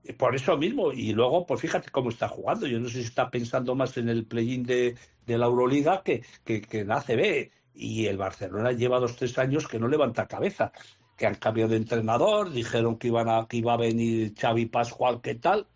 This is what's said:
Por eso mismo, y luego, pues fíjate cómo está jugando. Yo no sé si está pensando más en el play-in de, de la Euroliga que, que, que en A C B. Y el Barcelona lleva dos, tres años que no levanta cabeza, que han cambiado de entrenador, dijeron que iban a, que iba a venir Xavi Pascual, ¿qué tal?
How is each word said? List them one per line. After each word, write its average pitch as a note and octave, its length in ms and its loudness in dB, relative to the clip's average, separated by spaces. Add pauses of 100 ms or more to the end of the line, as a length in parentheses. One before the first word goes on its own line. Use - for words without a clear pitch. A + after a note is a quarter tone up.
(180)
Por B2 180 2
eso D3+ 200 2
mismo, F#3 360 0
y A2 220 -4
luego, B2+ 340 2
pues B2 140 -2
fíjate - 280 -4
cómo C3 200 0
está - 180 -4
jugando. E3 400 -4
Yo A#2 120 -2
no A#2+ 100 -4
sé B2 120 -6
si A2+ 60 -6
está B2+ 240 -2
pensando B2 420 -2
más C3 240 -2
en A#2 120 -2
el A#2 160 0
play-in A#2+ 380 -2
de, B2 320 0 (300)
de A#2 120 0
la A#2+ 100 4
Euroliga C#3 560 4
que, B2+ 180 0 (220)
que, G#2+ 180 -2
que G#2+ 200 -6
en G2+ 100 -4
A C3+ 100 0
C A#2 140 0
B. D3+ 360 0 (220)
Y A2 320 -4
el G2 120 -2
Barcelona G2 540 -4
lleva B2 280 2
dos, A#2+ 160 0
tres B2 240 -4
años C#3 280 0
que A2+ 120 -6
no A#2 80 0
levanta C3 400 0
cabeza, - 440 -2 (460)
que - 80 -2
han G#2 100 2
cambiado A2 360 0
de A2 60 4
entrenador, A#2+ 760 2
dijeron A#2 460 0
que B2 100 -4
iban A#2 220 2
a, A2+ 180 2
que A#2+ 100 -6
iba A#2 160 2
a A#2+ 40 2
venir A2+ 600 0
Xavi A#2 280 2
Pascual, A#2+ 540 0
¿qué B2+ 140 -6
tal? F#3+ 400 0